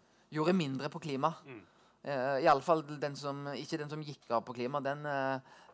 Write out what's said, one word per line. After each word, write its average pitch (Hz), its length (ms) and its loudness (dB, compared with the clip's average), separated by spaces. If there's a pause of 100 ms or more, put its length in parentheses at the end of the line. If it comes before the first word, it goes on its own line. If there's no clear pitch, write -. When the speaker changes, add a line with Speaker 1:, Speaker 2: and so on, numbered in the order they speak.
(320)
Speaker 1:
gjorde 156 240 2
mindre 139 380 0
på - 100 -10
klima. 147 300 0 (100)
Speaker 2:
Mm. 131 160 -14 (480)
Speaker 1:
Eh, 135 380 0
i - 20 10
alle 139 160 8
fall 160 240 4
den 147 320 -4
som, 143 220 -4 (100)
ikke 151 300 -6
den 147 100 -8
som 156 140 -6
gikk - 260 -14
av 117 160 2
på 127 80 -8
klima, 127 240 -2
den, 143 260 -2
eh, 135 540 -2 (140)